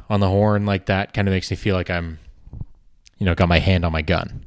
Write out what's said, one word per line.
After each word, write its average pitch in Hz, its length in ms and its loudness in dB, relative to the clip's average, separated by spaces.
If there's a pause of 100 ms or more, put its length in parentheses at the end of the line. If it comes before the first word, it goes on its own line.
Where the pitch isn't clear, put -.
(100)
on 104 100 2
the 98 80 2
horn 104 380 2
like 98 200 -2
that 98 280 0
kinda 101 160 0
makes 92 200 0
me 95 60 -4
feel 98 180 0
like 90 140 -2
I'm, 85 300 -6 (1000)
you 104 60 -4
know, 87 100 2
got 90 140 2
my 87 100 6
hand 90 260 2
on 82 80 0
my 80 100 -2
gun, 85 440 -4